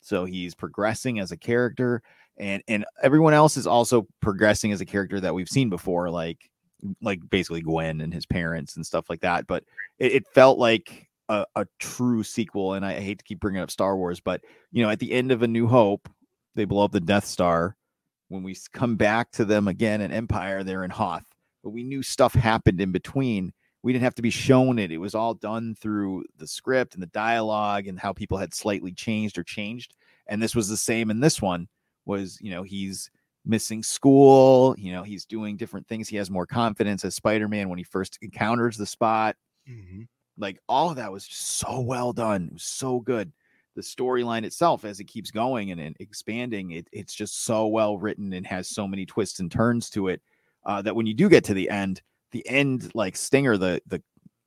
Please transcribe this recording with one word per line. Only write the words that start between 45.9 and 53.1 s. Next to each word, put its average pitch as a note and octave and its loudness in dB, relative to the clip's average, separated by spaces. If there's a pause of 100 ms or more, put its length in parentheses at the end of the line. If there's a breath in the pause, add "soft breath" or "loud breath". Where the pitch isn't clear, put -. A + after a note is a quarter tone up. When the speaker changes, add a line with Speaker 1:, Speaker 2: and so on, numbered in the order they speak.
Speaker 1:
expanding, A2 -10
it, E2+ -12
it's G#2 -14
just - -8
so A2 0
well G#2+ 2
written G2 -6
and F2+ -8
has F#2 -8
so G#2 -6
many F#2+ -6
twists - -4
and F2 -6
turns A#2 0
to G2 -2
it, F2 -4 (420)
uh, G2+ -4
that G2+ -4
when A2+ 0
you A2 -2
do D#3+ 4
get D3+ 10
to G#2+ 0
the F#2+ 0
end, G2 -4 (300)
the A2+ -10
end, C3+ 0
like, G2 -2